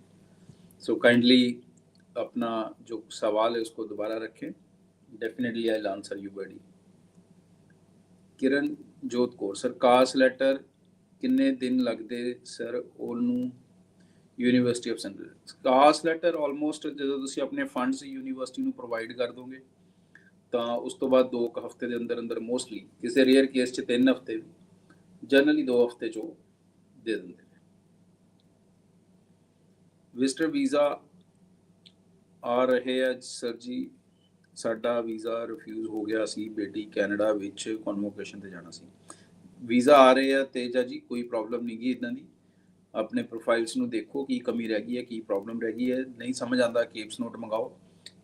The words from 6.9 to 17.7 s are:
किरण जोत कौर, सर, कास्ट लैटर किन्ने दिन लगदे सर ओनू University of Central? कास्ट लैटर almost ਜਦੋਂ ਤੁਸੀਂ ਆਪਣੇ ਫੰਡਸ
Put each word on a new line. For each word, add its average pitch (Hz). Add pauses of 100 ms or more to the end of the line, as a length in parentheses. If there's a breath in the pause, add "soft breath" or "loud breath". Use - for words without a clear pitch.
किरण 147 (280)
जोत 123
कौर, 98
सर, 120
कास्ट 127
लैटर 135 (560)
किन्ने 131
दिन 127
लगदे 117 (220)
सर 120 (160)
ओनू 127 (880 soft breath)
University 123
of -
Central? 92 (340)
कास्ट 147
लैटर 165
almost 151
ਜਦੋਂ 139
ਤੁਸੀਂ 135
ਆਪਣੇ 139
ਫੰਡਸ 135